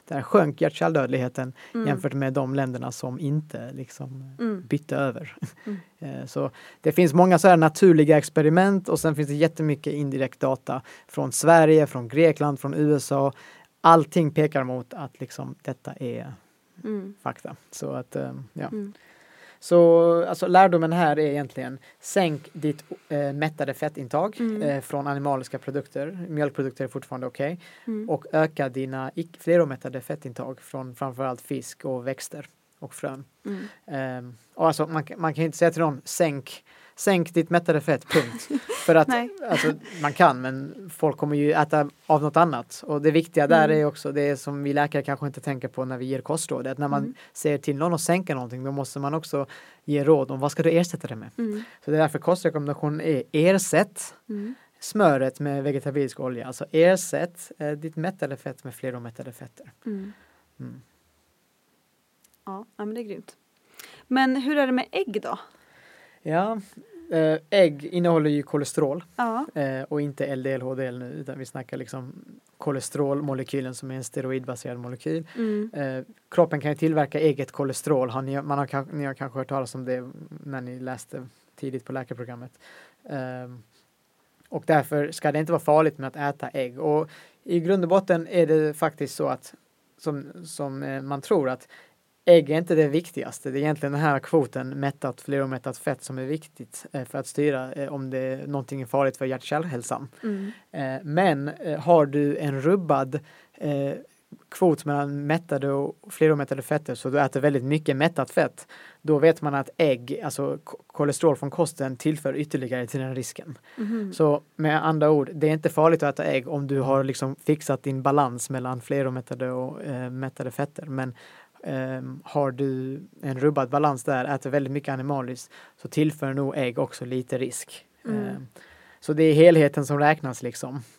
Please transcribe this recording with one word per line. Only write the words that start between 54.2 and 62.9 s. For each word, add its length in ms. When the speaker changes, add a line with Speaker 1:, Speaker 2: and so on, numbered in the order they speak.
Speaker 2:
Mm. 260
Speaker 1:
smöret 600
med 240
vegetabilisk 560
olja. 280
Alltså, 240
ersätt, 840
eh, 140
ditt 240
mättade 420
fett 260
med 120
fleromättade 560
fetter. 400
Speaker 2:
Mm. 280
Speaker 1:
Mm. 220
Speaker 2:
Ja, 200
ja, 80
men 100